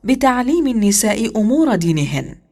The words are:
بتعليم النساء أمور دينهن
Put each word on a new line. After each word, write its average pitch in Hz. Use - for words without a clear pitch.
بتعليم 262
النساء 214
أمور 254
دينهن 147